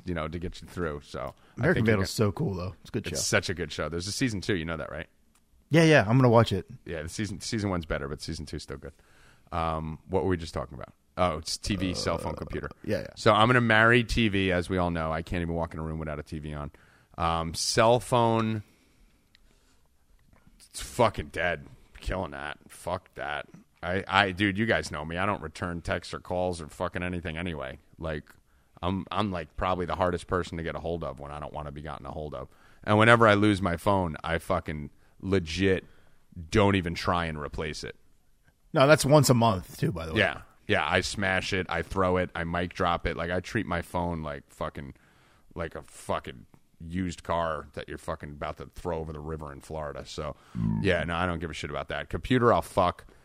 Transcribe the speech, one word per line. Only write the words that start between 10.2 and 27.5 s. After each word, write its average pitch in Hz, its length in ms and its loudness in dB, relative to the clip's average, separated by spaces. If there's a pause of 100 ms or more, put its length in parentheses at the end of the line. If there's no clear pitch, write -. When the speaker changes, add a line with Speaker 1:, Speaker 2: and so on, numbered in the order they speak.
Speaker 1:
were 95 60 0
we 90 80 2
just 80 160 -8
talking 71 220 -8
about? - 180 -16 (240)
Oh, 87 220 2
it's - 180 -8
T - 180 -4
V, 90 200 -2
cell 85 240 -2
phone, 80 140 -6
Speaker 2:
Uh, - 40 -10
Speaker 1:
computer. - 320 -8 (140)
Speaker 2:
yeah, 104 180 -2
yeah. - 140 -12
Speaker 1:
So 110 180 4
I'm 107 140 6
gonna 127 120 6
marry 113 440 6
T 113 260 4
V, 95 220 2
as 87 180 0
we 95 80 0
all 87 140 2
know. 80 200 0
I 80 120 -2
can't 90 180 -4
even 85 140 -2
walk 82 180 -4
in 78 60 -8
a 80 40 -6
room 80 160 -6
without 76 200 -6
a 76 40 -10
T - 160 -10
V 76 140 -10
on. 73 180 -8 (460)
Um, 82 380 -2
cell 117 440 4
phone, 113 640 0 (2000)
it's - 120 -12
fucking 101 460 0
dead. 80 380 -4 (340)
Killing 92 320 -4
that. 71 260 -10 (100)
Fuck - 480 -8
that. 71 320 -6 (340)
I, 90 260 -2
I, 98 240 4
dude, 95 260 2
you 113 80 2
guys 92 260 0
know 76 140 -6
me. 82 120 -6
I 95 80 0
don't 104 160 -2
return 85 400 -6
texts - 320 -6
or 76 60 -8
calls 90 420 -4
or 76 60 -12
fucking 87 360 -6
anything 85 340 -6
anyway. 71 420 -8 (200)